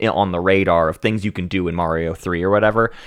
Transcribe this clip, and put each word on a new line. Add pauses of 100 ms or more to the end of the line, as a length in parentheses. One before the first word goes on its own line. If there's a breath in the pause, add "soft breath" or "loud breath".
i-,
on
the
radar
of
things
you
can
do
in
Mario
three
or
whatever. (140)